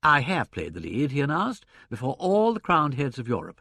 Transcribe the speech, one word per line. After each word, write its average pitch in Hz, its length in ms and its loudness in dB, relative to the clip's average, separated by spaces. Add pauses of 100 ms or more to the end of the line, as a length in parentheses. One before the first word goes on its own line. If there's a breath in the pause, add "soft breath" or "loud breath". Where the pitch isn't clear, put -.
I 147 180 6
have 143 300 -2
played 80 220 -8
the 82 80 -12
lead, 98 300 -2
he 135 100 -4
announced, 170 460 -2 (240 soft breath)
before 123 280 -4
all 208 360 2
the 214 60 -4
crowned 151 340 2
heads 131 240 -4
of 120 100 -8
Europe. 120 320 -4